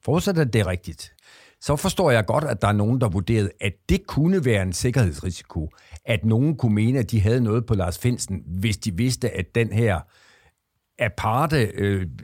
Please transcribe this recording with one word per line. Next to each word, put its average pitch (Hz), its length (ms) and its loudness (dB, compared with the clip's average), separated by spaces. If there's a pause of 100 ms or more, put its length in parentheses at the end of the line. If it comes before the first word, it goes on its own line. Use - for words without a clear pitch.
Forudsat, 175 340 0
at 135 160 2
det 110 80 4
er 95 60 2
rigtigt. - 460 -8 (480)
Så 147 140 0
forstår 165 360 0
jeg 110 140 4
godt, - 180 0
at 127 180 -2
der 104 60 2
er 101 40 4
nogen, 107 300 2
der 120 80 2
vurderede, 98 420 0 (100)
at 101 120 -2 (160)
det 190 180 2
kunne 165 380 0
være 107 180 2
en 92 100 -2
sikkerhedsrisiko, 90 960 -2 (360)
at 107 200 -2
nogen 123 320 2
kunne 110 180 2
mene, 117 240 2
at 104 120 -2
de 110 100 2
havde 113 200 2
noget 113 240 0
på - 80 0
Lars 90 240 -2
Findsen, 120 460 -4 (160)
hvis 101 180 0
de 90 200 -6
vidste, 123 320 -2
at 92 160 -6 (100)
den 117 180 2
her 107 260 2 (1000)
aparte, 120 760 0
øh, 98 340 -2 (160)